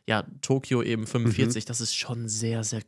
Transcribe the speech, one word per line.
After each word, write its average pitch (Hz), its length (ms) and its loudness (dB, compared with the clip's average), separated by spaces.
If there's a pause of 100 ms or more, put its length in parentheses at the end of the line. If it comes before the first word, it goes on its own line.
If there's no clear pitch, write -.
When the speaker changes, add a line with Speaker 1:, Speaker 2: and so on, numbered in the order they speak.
Speaker 1:
ja, 107 180 2 (180)
Tokio 131 400 2
eben 110 260 0
fünfundvierzig, 117 560 2
Speaker 2:
Mhm. - 40 -8
Speaker 1:
das 120 120 -4
ist 113 160 -2
schon 117 320 -6
sehr, 113 340 -2
sehr 107 260 -4